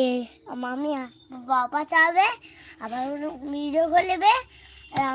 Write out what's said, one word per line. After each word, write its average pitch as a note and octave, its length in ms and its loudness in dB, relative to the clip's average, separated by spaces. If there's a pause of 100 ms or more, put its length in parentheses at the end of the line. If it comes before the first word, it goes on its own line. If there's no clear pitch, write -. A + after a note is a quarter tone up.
(640)
মাম্মি C4 280 -4 (120)
আ-, A#3+ 100 -16 (380)
বাবা B3+ 300 0 (100)
চাবে, E4+ 360 4 (560)
আবার A#3+ 180 -6 (100)
ওর D4 120 -8 (300)
ভিডিও D4 380 0
করে F4 200 4
নেবে, F#4+ 220 4 (600)
আর C4+ 80 0 (140)